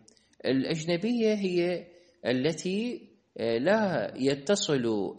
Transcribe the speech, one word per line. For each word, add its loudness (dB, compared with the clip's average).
الأجنبية 0
هي 0
التي، -2
آه، 0
لا 2
يتصل 0